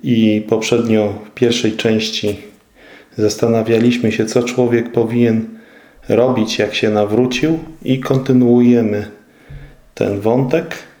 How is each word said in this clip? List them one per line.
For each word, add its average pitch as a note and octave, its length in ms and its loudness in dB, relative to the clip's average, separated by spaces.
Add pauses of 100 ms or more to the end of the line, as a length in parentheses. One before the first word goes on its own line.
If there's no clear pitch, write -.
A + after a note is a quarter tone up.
I A2 460 2
poprzednio A2 640 0 (120)
w - 60 -20
pierwszej A#2 460 0
części A2 600 -2 (800)
zastanawialiśmy A2+ 920 0
się, A2 140 -2
co A#2+ 180 0
człowiek A#2 480 0
powinien A#2 540 0 (640)
robić, A2+ 500 0
jak G#2+ 160 -2
się A2 140 0
nawrócił, A#2+ 720 0 (220)
i C3 180 -2
kontynuujemy B2 1080 2 (880)
ten G2+ 240 -2
wątek. B2+ 560 -2 (240)